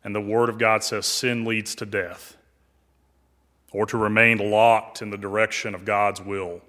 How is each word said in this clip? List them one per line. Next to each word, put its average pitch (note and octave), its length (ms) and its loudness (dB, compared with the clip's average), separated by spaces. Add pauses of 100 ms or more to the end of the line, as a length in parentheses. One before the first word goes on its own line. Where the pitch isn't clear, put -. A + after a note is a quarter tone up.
and G#2 100 -8
the G#2+ 80 -2
Word A2+ 280 2
of A2 80 -6
God A2 260 2
says G#2 220 -4
sin A#2+ 400 -2
leads A2 300 -4
to A2+ 100 -10
death, G2 500 -8 (1400)
or G#2 140 -2
to A#2 120 -6
remain G#2+ 540 4
locked A2 500 4
in G#2+ 80 -10
the G2+ 80 -8
direction G#2 560 -2
of F#2+ 120 -12
God's G2+ 360 0
will F#2 480 -8